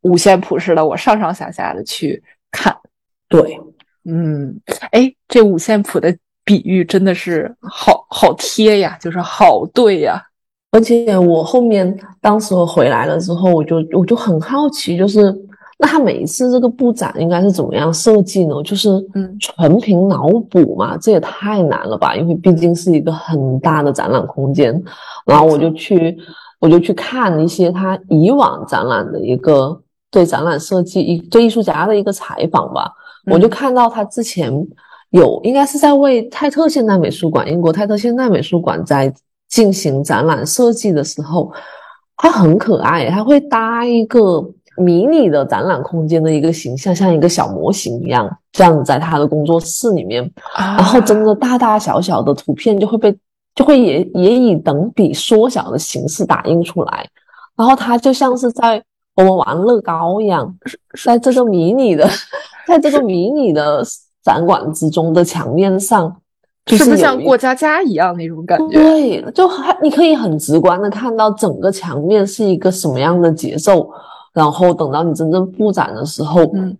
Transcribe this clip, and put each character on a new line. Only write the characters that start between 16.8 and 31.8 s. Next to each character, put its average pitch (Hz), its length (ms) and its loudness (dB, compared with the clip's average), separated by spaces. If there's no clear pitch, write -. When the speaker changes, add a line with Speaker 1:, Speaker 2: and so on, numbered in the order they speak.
Speaker 2:
展 220 260 -8
应 160 80 0
该 175 140 0
是 196 100 4
怎 180 120 -4
么 - 120 -6
样 160 180 -2
设 214 280 4
计 185 240 -2
呢？ 147 180 -2
就 147 100 -8
是 202 160 0
Speaker 1:
嗯。 190 240 -8
Speaker 2:
纯 170 420 2
凭 196 280 2
脑 160 220 0
补 175 280 2
嘛， 98 200 -4
这 220 140 0
也 185 80 4
太 202 440 -4
难 - 220 -2
了 107 120 -6
吧， - 180 0
因 135 120 -2
为 175 60 0
毕 175 200 2
竟 170 200 2
是 175 180 -2
一 151 100 2
个 160 100 -4
很 143 480 -4
大 156 240 0
的 143 80 0
展 - 200 -6
览 120 140 -2
空 139 280 -6
间。 147 280 0
然 143 120 4
后 151 80 6
我 160 120 4
就 160 140 0
去， 160 240 -2
Speaker 1:
没 165 180 2
错。 165 100 -18
Speaker 2:
我 165 100 4
就 170 100 8
去 175 140 0
看 202 460 -4
一 160 80 2
些 175 220 0
他 185 380 -4
以 160 240 4
往 - 340 0
展 - 220 -4
览 107 240 -2
的 - 80 -8
一 127 180 -2
个， 143 440 0
对 180 160 4
展 127 200 -2
览 165 140 -2
设 180 220 -2
计， 180 200 -4
一， 170 160 -2
对 233 140 6
艺 233 60 4
术 226 120 -2
家 165 240 -4